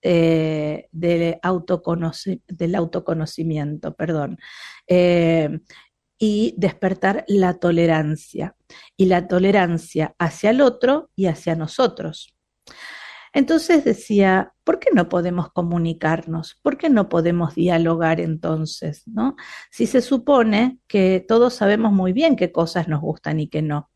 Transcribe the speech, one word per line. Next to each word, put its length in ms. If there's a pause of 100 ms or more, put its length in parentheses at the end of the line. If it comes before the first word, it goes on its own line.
eh, 920
de 500
autoconoci-, 1040
del 280
autoconocimiento, 1200
perdón, 420 (500)
eh, 720 (580)
y 400
despertar 720
la 280
tolerancia, 1000 (400)
y 120
la 200
tolerancia 920
hacia 340
el 100
otro 560
y 80
hacia 300
nosotros. 760 (1000)
Entonces 520
decía, 720 (100)
¿por 160
qué 120
no 160
podemos 440
comunicarnos? 1120
¿Por 160
qué 100
no 200
podemos 440
dialogar 680
entonces, 840
no? 300 (340)
Si 160
se 160
supone 840
que 400
todos 260
sabemos 380
muy 200
bien 240
qué 160
cosas 360
nos 140
gustan 380
y 80
qué 140
no 340